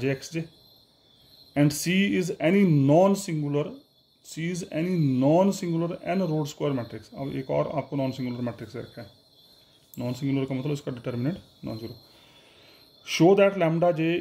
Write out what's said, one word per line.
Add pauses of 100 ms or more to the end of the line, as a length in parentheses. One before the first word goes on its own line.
J
X
J। (1120)
And
C (260)
is (100)
any (280)
non-singular, (600)
C
is (160)
any (280)
non-singular (160)
n
root
square
matrix।
अब
एक
और
आपको
non-singular
matrix
रखा
है। (920)
Non-singular
का
मतलब
इसका
determinant (280)
non-zero। (1120)
Show (100)
that
lambda
J (100)